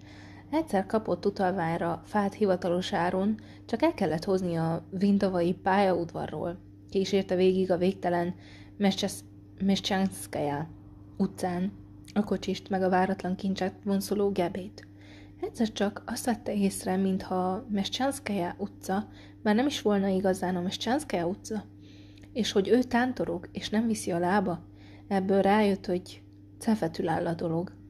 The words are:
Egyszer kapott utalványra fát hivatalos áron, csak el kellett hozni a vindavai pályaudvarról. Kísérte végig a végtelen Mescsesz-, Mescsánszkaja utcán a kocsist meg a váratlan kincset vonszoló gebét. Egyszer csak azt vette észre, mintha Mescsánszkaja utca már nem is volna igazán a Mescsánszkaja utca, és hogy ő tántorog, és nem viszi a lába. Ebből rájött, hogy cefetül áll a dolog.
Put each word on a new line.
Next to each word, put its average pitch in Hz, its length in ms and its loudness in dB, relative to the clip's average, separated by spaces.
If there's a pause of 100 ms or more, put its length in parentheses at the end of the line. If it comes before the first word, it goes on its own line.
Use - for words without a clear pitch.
(520)
Egyszer 277 340 0
kapott 196 400 -2
utalványra 175 800 0
fát 202 280 0
hivatalos 180 600 0
áron, 190 460 0 (260)
csak - 160 -4
el 330 120 4
kellett 165 300 0
hozni 185 320 0
a 165 340 0
vindavai 190 640 4
pályaudvarról. 170 1080 2 (300)
Kísérte 196 460 2
végig 185 360 4
a 175 60 4
végtelen 175 580 2 (420)
Mescsesz-, 196 460 0 (400)
Mescsánszkaja 190 1040 0 (480)
utcán 185 540 -2 (420)
a 208 100 2
kocsist 190 460 -4
meg 190 120 0
a 185 80 4
váratlan 185 460 2
kincset 190 380 -2 (100)
vonszoló 202 480 0
gebét. 185 560 -4 (540)
Egyszer 226 300 -2
csak 202 340 -2
azt - 200 -6
vette 220 280 -2
észre, 196 420 0
mintha 185 720 0
Mescsánszkaja 202 880 -2
utca 196 500 -4 (360)
már 214 120 4
nem 247 120 4
is - 140 -2
volna 202 260 4
igazán 185 480 2
a 180 60 -2
Mescsánszkaja 196 640 -2
utca, 202 360 -6 (720)
és 214 180 0
hogy 196 160 2
ő 247 160 6
tántorog, 233 680 -2
és - 180 -8
nem 226 180 2
viszi 208 240 -2
a 170 80 0
lába. 180 460 0 (420)
Ebből 196 340 2
rájött, 196 440 4
hogy - 360 -4 (360)
cefetül 185 500 0
áll 170 200 0
a 165 60 0
dolog. 165 380 -2 (180)